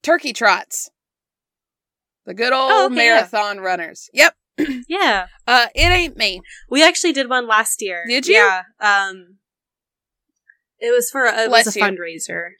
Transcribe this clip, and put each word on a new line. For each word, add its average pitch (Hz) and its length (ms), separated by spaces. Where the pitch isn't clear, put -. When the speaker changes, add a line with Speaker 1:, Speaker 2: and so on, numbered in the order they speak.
Speaker 1:
Turkey 302 300
trots. - 580
The 196 80
good 233 180
old 269 220
Speaker 2:
Oh, 403 140
okay, 254 80
yeah. 226 80
Speaker 1:
marathon 208 460
runners. 175 520
Yep. 294 220
<clears throat> 311 100
Speaker 2:
Yeah. 269 380
Speaker 1:
Uh, 240 260
it 330 180
ain't 359 260
me. 202 240
Speaker 2:
We 285 140
actually 349 300
did 254 160
one 247 180
last 220 340
year. 180 260
Speaker 1:
Did 254 200
you? 381 80
Speaker 2:
Yeah. 190 280
Um, 196 560
it 233 160
was 240 160
for 269 160
a, 226 180
it 226 40
Speaker 1:
Bless 226 200
Speaker 2:
was 208 100
a - 20
Speaker 1:
you. 208 60
Speaker 2:
fundraiser. 170 640